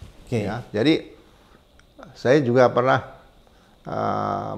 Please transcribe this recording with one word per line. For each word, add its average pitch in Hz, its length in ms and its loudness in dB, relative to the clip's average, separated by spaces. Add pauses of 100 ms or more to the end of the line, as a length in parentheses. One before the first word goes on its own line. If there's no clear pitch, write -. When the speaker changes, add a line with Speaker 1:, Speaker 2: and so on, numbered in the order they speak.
(280)
Speaker 1:
Oke. 117 160 -4
Speaker 2:
Ya, 117 260 -8
jadi 139 380 0 (1080)
saya 139 320 2
juga 120 240 4
pernah, 127 300 0 (880)
eh, 104 720 -4